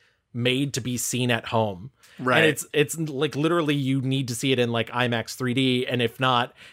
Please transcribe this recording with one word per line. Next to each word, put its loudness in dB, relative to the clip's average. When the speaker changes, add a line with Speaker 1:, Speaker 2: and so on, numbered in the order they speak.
Speaker 1:
made 0
to -4
be -4
seen -2
at -2
home. -2
Speaker 2:
Right. 4
Speaker 1:
And 6
it's, -2
it's, 2
like, -4
literally 0
you 0
need -2
to -6
see 0
it 4
in, 0
like, -2
I 2
max -2
three -2
D, 2
and -2
if -2
not, 2